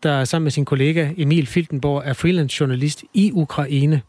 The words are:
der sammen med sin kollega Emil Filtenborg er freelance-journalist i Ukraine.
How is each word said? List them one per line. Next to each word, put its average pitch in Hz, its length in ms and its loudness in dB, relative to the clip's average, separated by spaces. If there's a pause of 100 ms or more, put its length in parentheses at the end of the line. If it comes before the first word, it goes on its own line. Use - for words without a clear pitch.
der 139 220 0
sammen 160 200 -2
med 147 60 0
sin 143 140 0
kollega 147 520 0
Emil 151 300 2
Filtenborg 143 580 -2
er 139 80 -4
freelance-journalist 147 920 0 (100)
i 202 200 4
Ukraine. 147 760 0